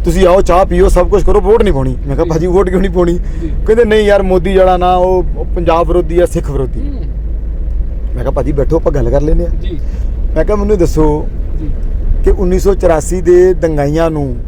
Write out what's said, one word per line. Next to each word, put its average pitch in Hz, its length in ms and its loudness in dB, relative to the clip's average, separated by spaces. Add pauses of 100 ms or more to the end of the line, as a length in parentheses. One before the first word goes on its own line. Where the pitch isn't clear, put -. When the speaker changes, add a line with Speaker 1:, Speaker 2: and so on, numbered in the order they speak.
Speaker 1:
"ਤੁਸੀਂ 175 240 2
ਆਓ, 185 140 4
ਚਾਹ 180 240 2
ਪੀਓ, 180 240 2
ਸਭ 175 200 2
ਕੁਛ 190 140 2
ਕਰੋ, 190 180 4
ਵੋਟ 220 220 2
ਨਹੀਂ 190 100 2
ਪਾਉਣੀ।" 131 240 -2 (100)
ਮੈਂ 139 80 -4
ਕਿਹਾ, 156 80 -2
Speaker 2:
ਜੀ। 165 60 -2
Speaker 1:
"ਭਾਜੀ, 160 180 -2
ਵੋਟ 180 220 2
ਕਿਉਂ 180 120 0
ਨਹੀਂ - 100 0
ਪਾਉਣੀ?" 175 280 0 (220)
Speaker 2:
ਜੀ। - 100 -4 (160)
Speaker 1:
ਕਹਿੰਦੇ, 220 180 4
"ਨਹੀਂ 214 160 2
ਯਾਰ, 202 200 2
ਮੋਦੀ 185 320 0
ਜਿਹੜਾ 185 240 4
ਨਾ, 180 180 2
ਉਹ, 180 280 2 (140)
ਉਹ 160 80 -4
ਪੰਜਾਬ 165 420 0
ਵਿਰੋਧੀ 170 320 0
ਆ, 175 60 4
ਸਿੱਖ 165 260 -4
ਵਿਰੋਧੀ।" 135 280 -4
Speaker 2:
ਹੂੰ। 131 220 -6 (1120)
Speaker 1:
ਮੈਂ - 40 -4
ਕਿਹਾ, 127 120 -2
"ਭਾਜੀ, 139 200 -2
ਬੈਠੋ, 143 240 0
ਆਪਾਂ 165 160 0
ਗੱਲ 139 180 0
ਕਰ 143 120 2
ਲੈਂਦੇ 165 240 2
ਆ।" - 20 -2
Speaker 2:
ਜੀ। - 320 -4 (560)
Speaker 1:
ਮੈਂ 160 100 0
ਕਿਹਾ, 208 120 0
ਮੈਨੂੰ 208 200 0
ਦੱਸੋ 156 500 0 (320)
Speaker 2:
ਜੀ। 156 100 -6 (540)
Speaker 1:
ਕਿ 185 60 4
ਉੱਨੀ 185 300 0
ਸੌ 196 160 2
ਚੁਰਾਸੀ 175 460 0
ਦੇ 180 320 4
ਦੰਗਾਈਆਂ 160 580 0
ਨੂੰ 139 260 -4 (100)